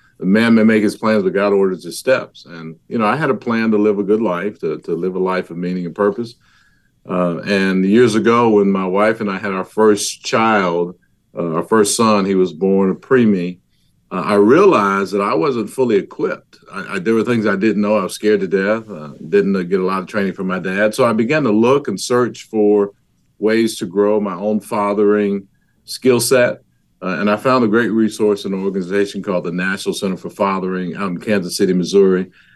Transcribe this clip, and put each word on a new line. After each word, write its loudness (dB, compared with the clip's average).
the -6
man 4
may 4
make 4
his 0
plans, 0
but -2
God 2
orders 0
his -12
steps. -2
And, -16
you -6
know, 0
I 0
had -2
a 0
plan -2
to 2
live 2
a 0
good 0
life, -4
to, -4
to -6
live -4
a -6
life -2
of -12
meaning -4
and -10
purpose. -2
Uh, -2
and 0
years 4
ago, 4
when 4
my -2
wife 0
and -4
I -6
had -6
our -4
first 0
child, 0
uh, -4
our -2
first 2
son, 2
he 0
was 2
born 2
a -2
preemie, 0
uh, -6
I -2
realized 4
that 0
I -2
wasn't -4
fully 0
equipped. -6
I, -10
I, -4
there 0
were 2
things 0
I 0
didn't 0
know. 2
I 0
was -6
scared 2
to -4
death. -2
Uh, -14
didn't, 2
uh, -2
get -2
a -2
lot -2
of -14
training -4
from -8
my -4
dad. -2
So 0
I 2
began 0
to 0
look 2
and -6
search -2
for 2
ways 0
to -8
grow 2
my -4
own -2
fathering 0
skill 0
set. 2
Uh, -6
and 0
I 0
found 0
a 2
great 2
resource 0
in -6
an -6
organization -4
called -4
the -6
National -4
Center -4
for -12
Fathering -4
out -6
in -8
Kansas -4
City, 2
Missouri. 2